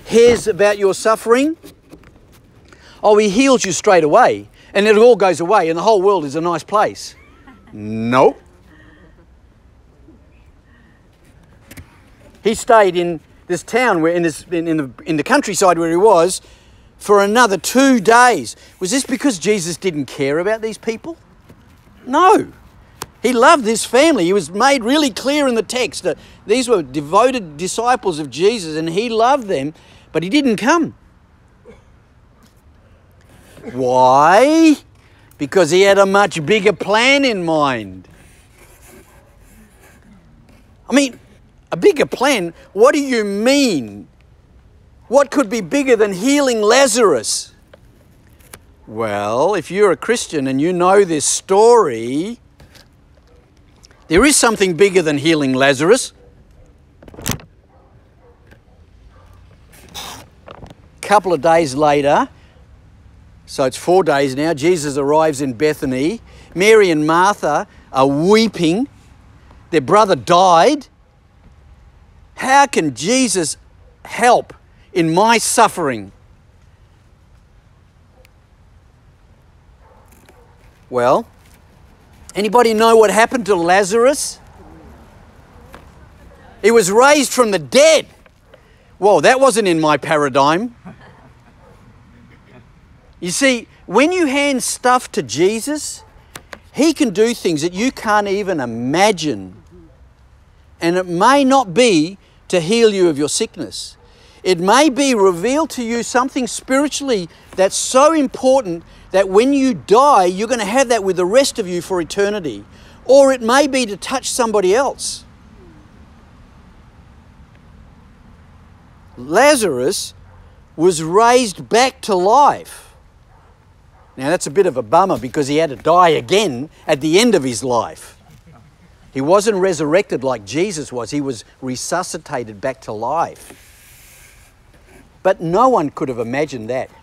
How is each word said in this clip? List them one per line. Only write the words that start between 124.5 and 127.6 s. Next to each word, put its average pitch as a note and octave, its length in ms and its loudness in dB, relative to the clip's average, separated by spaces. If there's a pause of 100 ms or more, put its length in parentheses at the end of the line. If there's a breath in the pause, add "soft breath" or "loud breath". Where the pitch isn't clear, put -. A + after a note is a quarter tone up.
bit F#3 140 2
of C3+ 140 -4
a B2 40 -2
bummer D#3+ 360 2
because B2+ 280 -6
he C#3+ 100 -2
had D#3+ 120 0
to C3 80 -12
die F3 320 4
again D3 640 -2 (160 soft breath)
at D3 160 -2
the D#3+ 160 2
end A#3 160 2
of D3+ 80 2
his B2+ 200 -6